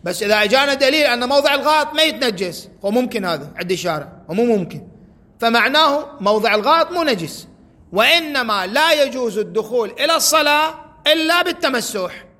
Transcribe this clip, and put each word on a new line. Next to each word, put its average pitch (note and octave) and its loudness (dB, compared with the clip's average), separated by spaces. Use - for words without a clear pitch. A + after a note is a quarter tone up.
بس F3+ -6
إذا G#3 2
أجانا C4+ 2
دليل C#4 2
أن A#3+ 0
موضع C#4+ 2
الغائط D4 0
ما D#4 2
يتنجس، G#3 -2
هو G3 -2
ممكن A#3+ -2
هذا، D3 -4
عندي F3+ -4
شارع، D#3+ -6
ومو G3 0
ممكن، G3+ -2
فمعناه C#4 2
موضع G#3 2
الغائط D#4 2
مو F4 -2
نجس، G#3+ -4
وإنما B3 0
لا D4+ 2
يجوز A#3+ -4
الدخول G#3+ -4
إلى D#4+ 0
الصلاة D4+ 2
إلا D#4+ 2
بالتمسح. B3+ -4